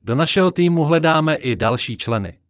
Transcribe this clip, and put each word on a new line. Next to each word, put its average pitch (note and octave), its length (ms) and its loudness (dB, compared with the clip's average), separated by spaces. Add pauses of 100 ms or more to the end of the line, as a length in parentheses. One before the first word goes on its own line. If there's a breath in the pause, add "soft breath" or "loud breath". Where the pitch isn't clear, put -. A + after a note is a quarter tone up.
Do A2+ 120 -4
našeho F3 360 2
týmu F3 340 2
hledáme D#3+ 500 2
i A#2+ 220 -4
další A2+ 400 -2
členy. G#2 420 -6 (120)